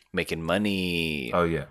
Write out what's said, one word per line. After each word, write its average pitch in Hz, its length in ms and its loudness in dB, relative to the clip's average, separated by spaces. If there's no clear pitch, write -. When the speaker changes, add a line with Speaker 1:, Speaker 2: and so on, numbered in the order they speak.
Speaker 1:
making 85 300 -2
money. 85 880 0
Speaker 2:
Oh, 87 120 4
yeah. 80 260 0